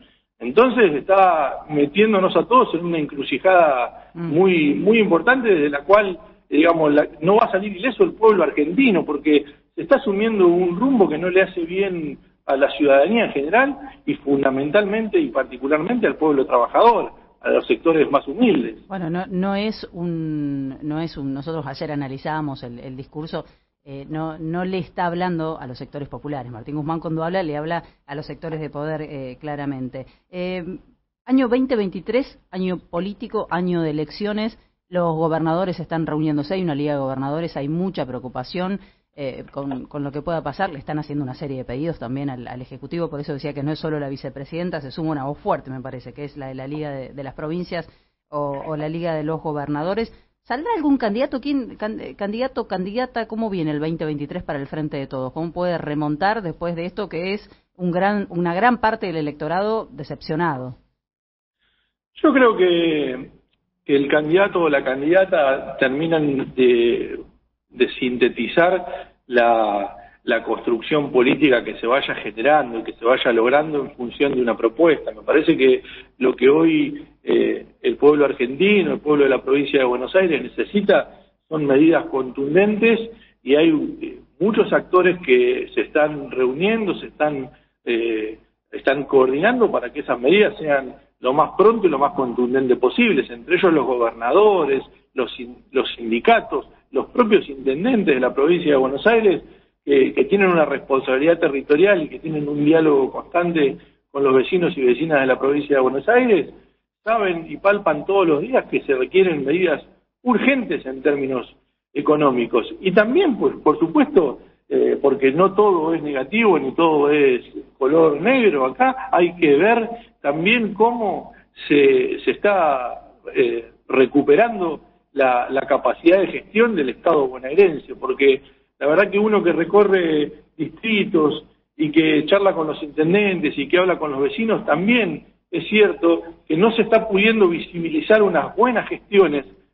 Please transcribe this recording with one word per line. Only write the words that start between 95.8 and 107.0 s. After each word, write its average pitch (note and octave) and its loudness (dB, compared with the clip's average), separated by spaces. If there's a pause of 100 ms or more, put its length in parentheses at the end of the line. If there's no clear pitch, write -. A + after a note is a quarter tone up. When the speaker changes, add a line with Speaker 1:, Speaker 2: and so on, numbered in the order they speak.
Speaker 1:
sindicatos, A#2+ 0 (260)
los C3 -2
propios G#3+ 2
intendentes D3+ 0
de B2 0
la B2 0
provincia D3+ 2
de C#3 4
Buenos C3 -2
Aires, G#3+ 2 (460)
que, C#3 4
que - 2
tienen G3 2
una E3 4
responsabilidad C3+ 0
territorial D#3 2
y C#3 -8
que - -14
tienen D3+ -6
un D3 -2
diálogo D3 4
constante E3+ -2 (360)
con C#3 -2
los C3 4
vecinos D#3+ 2
y C#3 -4
vecinas C3+ 2
de C3+ 0
la - 2
provincia C#3+ 0
de C3 4
Buenos B2+ 0
Aires, A3+ 4 (500)